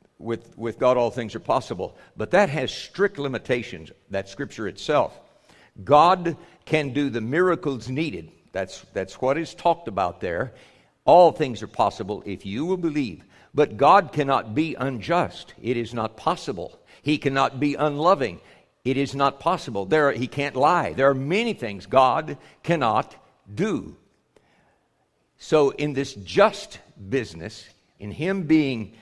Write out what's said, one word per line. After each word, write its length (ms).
"With, 380
with 220
God 180
all 140
things 240
are 60
possible." 560
But 140
that 180
has 240
strict 460
limitations, 720
that 180
scripture 400
itself. 500
God 540
can 280
do 180
the 100
miracles 680
needed. 420
That's, 420
that's 260
what 160
is 160
talked 360
about 320
there. 340
All 280
things 300
are 40
possible 580
if 220
you 180
will 140
believe. 460
But 240
God 360
cannot 420
be 200
unjust. 840
It 160
is 160
not 240
possible. 600
He 160
cannot 420
be 140
unloving. 680
It 120
is 180
not 240
possible. 460
There, 280
he 160
can't 280
lie. 380
There 160
are 40
many 380
things 320
God 540
cannot 520
do. 440
So 340
in 220
this 220
just 640
business, 580
in 120
him 340
being 580